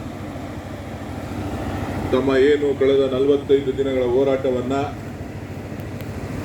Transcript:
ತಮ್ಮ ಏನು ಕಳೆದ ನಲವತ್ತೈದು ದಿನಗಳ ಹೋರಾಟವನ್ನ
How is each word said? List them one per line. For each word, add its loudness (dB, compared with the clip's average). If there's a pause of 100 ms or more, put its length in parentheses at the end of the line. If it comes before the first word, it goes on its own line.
(2000)
ತಮ್ಮ 2
ಏನು 4
ಕಳೆದ 4
ನಲವತ್ತೈದು 4
ದಿನಗಳ 0
ಹೋರಾಟವನ್ನ 2 (1700)